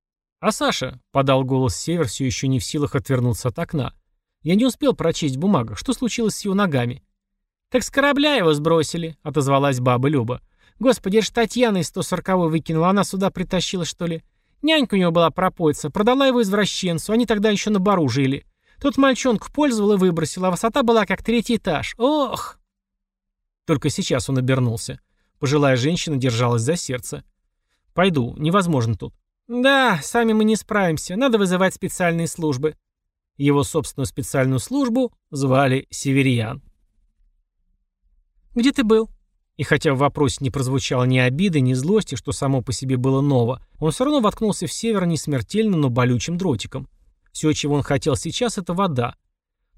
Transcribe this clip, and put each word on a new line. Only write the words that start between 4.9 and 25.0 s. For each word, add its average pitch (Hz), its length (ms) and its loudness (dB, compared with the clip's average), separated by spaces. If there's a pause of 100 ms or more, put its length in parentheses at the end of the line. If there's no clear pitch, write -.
прочесть 160 400 -2
в 135 40 -6
бумагах. 143 380 0
Что - 160 -4
случилось 220 420 -2
с - 80 -12
его 190 120 -2
ногами?» 135 480 0 (640)
«Так 247 140 0
с - 80 -10
корабля 285 420 2
его 180 200 4
сбросили», — 160 680 0
отозвалась 139 580 2
баба 123 300 2
Люба. 123 320 -2 (380)
«Господи, 214 380 2
это 208 100 2
ж - 20 -6
Татьяна 233 480 0
из 165 100 -2
сто 190 140 -6
сороковой 180 480 0
выкинула, 160 400 0
она 196 140 2
сюда 190 260 -2
притащила, 180 560 -4
что - 200 -8
ли? 165 180 -6 (380)
Нянька 294 340 0
у - 20 4
него 175 140 4
была 165 180 4
пропойца, 160 600 0
продала 247 380 2
его 247 140 2
извращенцу, 190 720 -2
они 240 120 2
тогда 214 240 0
еще 208 220 0
на 202 80 2
бару 185 300 2
жили. 135 360 -2 (360)
Тот 277 160 0
мальчонку 262 560 0
пользовал 220 400 2
и 202 40 4
выбросил, 180 480 0
а 185 60 2
высота 226 320 0
была 226 220 4
как - 180 -4
третий 233 320 0
этаж. - 420 -4
Ох!» 277 640 -2 (1040)
Только 147 240 0
сейчас 151 400 -2
он 131 80 0
обернулся. 127 640 -2 (400)